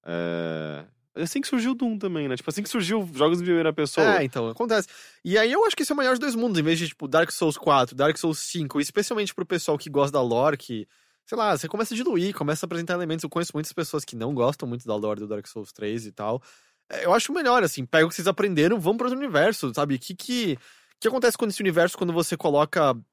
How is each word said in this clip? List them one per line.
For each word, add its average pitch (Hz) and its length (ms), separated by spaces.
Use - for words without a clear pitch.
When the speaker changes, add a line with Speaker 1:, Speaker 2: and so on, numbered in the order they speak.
Speaker 1:
É, 82 760
assim 170 240
que - 80
surgiu 247 240
o - 20
Doom 233 240
também, 170 300
né? 127 80
Tipo, - 120
assim 190 140
que 208 60
surgiu 202 440
jogos 160 280
em 175 40
primeira 165 280
pessoa. 156 480
Speaker 2:
É, 143 40
então, 123 240
acontece. 220 380
E 180 120
aí 220 140
eu 392 160
acho - 100
que 320 60
esse 285 80
é 294 40
o 285 40
melhor 254 140
dos 247 80
dois 254 160
mundos, 226 240
em - 20
vez 160 160
de, 170 100
tipo, 147 200
Dark 160 240
Souls 156 260
quatro, 131 380
Dark 147 200
Souls 160 220
cinco, 147 420
especialmente 208 540
pro 180 100
pessoal 165 320
que 147 140
gosta 143 220
da 139 100
lore, 123 340
que, 113 320
sei 226 100
lá, 214 200
você 160 120
começa 214 240
a 226 40
diluir, 202 380
começa 151 300
a - 20
apresentar 170 280
elementos. 165 280
Eu 156 80
conheço 170 240
muitas 151 180
pessoas 156 320
que - 120
não 117 180
gostam 135 340
muito 120 180
da 110 100
lore 104 240
do 104 80
Dark 104 180
Souls 107 260
três 110 340
e 101 60
tal. 110 300
É, - 140
eu 175 80
acho 233 220
melhor, 254 280
assim, 143 220
pega 160 220
o - 20
que 165 60
vocês 175 140
aprenderam, 190 520
vão 180 160
pro 240 120
outro 254 120
universo, 180 540
sabe? 143 220
O - 20
que, - 160
que, 214 440
que 220 100
acontece 240 280
com - 100
esse 202 140
universo 175 380
quando 175 160
você 165 220
coloca 143 600